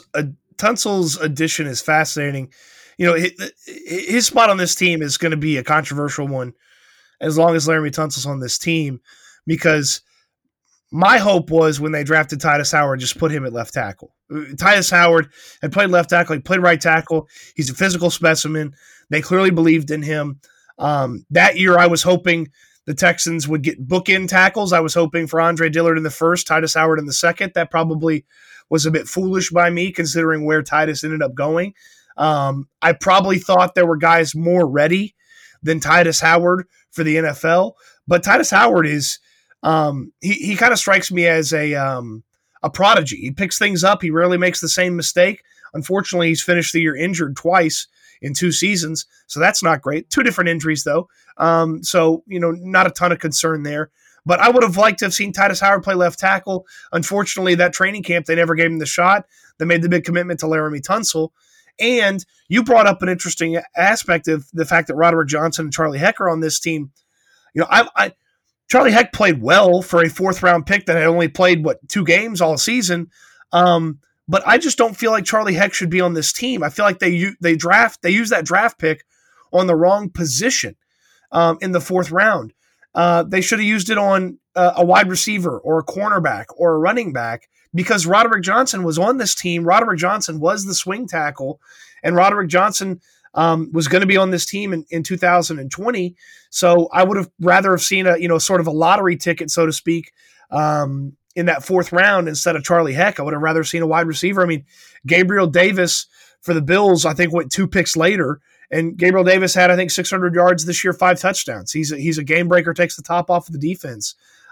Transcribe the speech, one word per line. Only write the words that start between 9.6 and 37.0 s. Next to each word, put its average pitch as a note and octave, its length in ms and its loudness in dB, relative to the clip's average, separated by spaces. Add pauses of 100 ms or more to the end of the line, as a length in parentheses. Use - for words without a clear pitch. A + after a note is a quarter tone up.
my G3 280 4
hope F#3+ 320 2
was D#3 320 2
when D#3 100 -4
they D3 140 -4
drafted D#3 340 0
Tytus D3 320 0
Howard, C#3 300 0
just B2 160 -6
put D#3+ 140 0
him C#3+ 140 -6
at A#2+ 80 -8
left A#2 200 -8
tackle. G#2 420 -8 (160)
Uh, D3 240 -12
Tytus F#3+ 360 2
Howard E3+ 380 6 (320)
had D3 120 -6
played G3 160 2
left F3+ 200 2
tackle. E3+ 260 0
He C#3 60 -6
played F#3 200 -2
right F3 180 4
tackle. D#3+ 480 0 (280)
He's C#3 140 -4
a C3 60 -10
physical F3+ 340 0
specimen. D#3 640 -2 (360)
They D3+ 120 -2
clearly F#3 300 2
believed E3 400 2
in D3+ 100 -4
him. D3 380 -6 (400)
Um, C3+ 520 -2
that E3+ 260 2
year, F3+ 200 4
I F3 100 6
was E3+ 160 0
hoping F3 460 0 (360)
the D3+ 80 -8
Texans E3 540 -2
would D3+ 140 -2
get C3 260 -6
bookend F#3 400 0
tackles. F#3+ 460 2
I E3+ 60 4
was D#3+ 160 -2
hoping E3 320 0
for D#3+ 120 -2
Andre E3 300 2
Dillard E3 280 2
in D#3+ 60 -2
the D#3 60 -6
first, E3 380 -2
Tytus D#3+ 260 0
Howard D#3+ 240 2
in D3+ 80 -6
the C#3+ 80 -8
second. E3+ 400 -2
That E3+ 180 -4
probably D#3+ 540 -2 (440)
was D#3 160 0
a D#3+ 60 0
bit D#3 160 -2
foolish F#3 440 -2
by F3 180 2
me, F3 220 -4
considering D#3+ 520 -2
where D3+ 200 0
Tytus D#3 400 -2
ended D#3 180 -6
up B2+ 140 -4
going. E3 380 -4 (440)
Um, C#3 500 -2 (140)
I E3+ 120 2
probably F#3+ 440 2
thought F3+ 380 2
there F3+ 100 4
were E3 120 0
guys E3 360 2
more E3 340 2
ready D#3 480 0 (460)
than D#3+ 180 -2
Tytus E3 420 2
Howard F3 440 2 (240)
for E3+ 140 -6